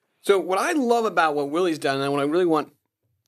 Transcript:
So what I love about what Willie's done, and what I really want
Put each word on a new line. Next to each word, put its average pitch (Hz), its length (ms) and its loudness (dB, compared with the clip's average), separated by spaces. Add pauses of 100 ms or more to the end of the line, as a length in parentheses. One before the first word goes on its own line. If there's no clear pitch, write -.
(200)
So 196 180 2
what 180 200 -2
I 294 140 0
love 233 340 0
about 170 280 2
what 147 140 -4
Willie's 165 300 -2
done, 139 220 -2
and 139 120 -2
what 143 80 0
I 139 40 0
really 170 220 0
want 156 260 0 (560)